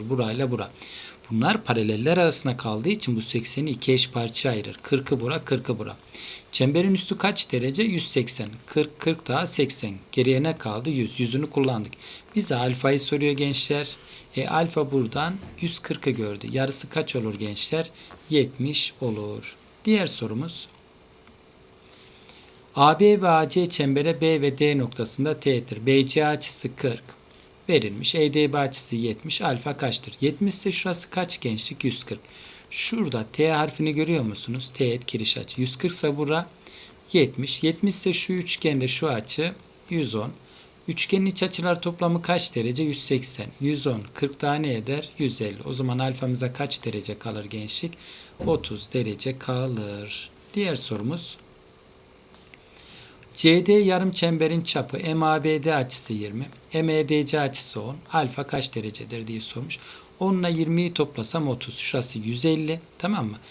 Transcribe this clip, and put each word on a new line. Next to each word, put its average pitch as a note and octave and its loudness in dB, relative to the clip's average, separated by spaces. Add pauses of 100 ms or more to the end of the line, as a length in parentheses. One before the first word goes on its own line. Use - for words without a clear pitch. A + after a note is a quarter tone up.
Burayla B2 -2
bura. G#2+ -4 (600)
Bunlar D#3+ 2
paraleller A2+ 0
arasında C#3 4
kaldığı A2 -4
için G#3 0
bu A2 -2
sekseni D3+ 2
iki C3 2
eş B2+ 6
parçaya A#2 2
ayırır. G#2+ -4
Kırkı C3 0
bura, B2+ -4
kırkı B2 -2
bura. G2+ -10 (540)
Çemberin E3+ 2
üstü F#3+ -2
kaç - 4
derece? C3+ 0
Yüz F#3 0
seksen. A#2 2 (160)
Kırk, - -2
kırk - -2
daha D#3 0
seksen. A2+ 2 (160)
Geriye C3 2
ne D#3+ -2
kaldı? A2+ -6
Yüz. B2 -2
Yüzünü C3 -2
kullandık. B2+ -2 (420)
Bize G3 4
alfayı B2+ 2
soruyor D3 2
gençler. C#3+ 2 (400)
E, C3+ -2
alfa D#3 0
buradan C#3 0 (260)
yüz E3 0
kırkı - -4
gördü. A2 -4
Yarısı C3 -4
kaç D#3 -4
olur A2 -6
gençler? G#2+ -2 (380)
Yetmiş C#3 0
olur. G#2+ -8 (300)
Diğer G#3 2
sorumuz. A#2 -4 (2000)
A D3 6
B G#3 6
ve F#3 4
A D#3 4
C F3 2
çembere D3 4
B D#3+ 4
ve C#3 0
D D3 4
noktasında C3+ 2
teğettir. A#2 0
B C3+ 6
C D3+ 4
açısı - 2
kırk A#2+ -4 (680)
verilmiş. B2+ 2
E D3+ 2
D D3 2
B D3 0
açısı C3 2
yetmiş. A2+ -2
Alfa C#3 -2
kaçtır? - -2
Yetmiş D3+ 2
ise - 4
şurası - 0
kaç - 0
gençlik? A2+ -4
Yüz B2 -2
kırk. - -10 (500)
Şurada C#3 0
T D#3 2
harfini D#3 0
görüyor D#3 0
musunuz? A#2 -4
Teğet B2 -2
kiriş A2 2
açı. A#2 -6
Yüz B2+ 0
kırk E3+ -2
ise C#3+ 2
bura D3+ -2 (680)
yetmiş. C3+ 2
Yetmiş E3 2
ise F#3 4
şu - 2
üçgende D3+ 0
şu D#3 2
açı D3+ 0 (360)
yüz C#3 -2
on. A2+ -4 (560)
Üçgenin F#3+ 2
iç F#3+ 0
açılar F3 0
toplamı E3+ -2
kaç F3 2
derece? B2 -2
Yüz D3 -2
seksen. B2+ 2 (140)
Yüz C#3+ -2
on, A2+ -2 (120)
kırk C#3 -6
tane D3 -2
eder? C3+ -6 (100)
Yüz B2+ -2
elli. G#2 -8
O C#3 -4
zaman B2+ -2
alfamıza B2+ -2
kaç - -2
derece G#2 -6
kalır G#2+ -10
gençlik? G#2+ -2 (540)
Otuz - -4
derece B2+ -4
kalır. G#2+ -6 (240)
Diğer F#3 -2
sorumuz. A#2+ -4 (2000)
C E3+ 6
D G3+ 6
yarım F#3+ 4
çemberin E3 0
çapı C3+ 0
M D#3+ -2
A D#3 0
B D#3 0
D D#3 0
açısı C3 2
yirmi, G#2 -8 (240)
M D#3+ 0
E D#3 2
D D3+ 2
C D3+ 0
açısı C3 0
on. B2 -10 (180)
Alfa C#3+ -2
kaç - -2
derecedir A2+ -8
diye A2+ -8
sormuş. - -6 (400)
On F#3+ 0
ile F3 0
yirmiyi E3 0
toplasam D3 -2
otuz. B2 -4
Şurası - 2
yüz A#2 0
elli. D#3+ 0 (180)
Tamam F3 -2
mı? G#2 -10 (140)